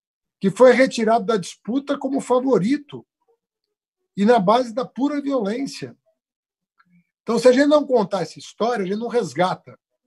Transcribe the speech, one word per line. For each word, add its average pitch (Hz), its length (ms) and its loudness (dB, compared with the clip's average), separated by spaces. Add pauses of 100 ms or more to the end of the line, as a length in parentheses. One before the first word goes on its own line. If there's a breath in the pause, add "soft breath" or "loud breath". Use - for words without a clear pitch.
(400)
que 196 100 0
foi 247 220 6
retirado 233 520 0
da 220 120 -2
disputa 269 600 -6
como 277 240 -6
favorito 247 840 -2 (1080)
e 196 80 0
na 233 160 4
base 226 340 0
da 247 100 -4
pura 285 380 -4
violência. 240 760 -6 (1300)
Então, 226 160 -2
se 254 80 0
a 254 60 10
gente 285 160 4
não 294 180 2
contar 208 360 0
essa 156 180 -10
história, 220 440 -4
a - 40 -6
gente 208 100 -6
não 233 100 -8
resgata, 175 720 -4 (280)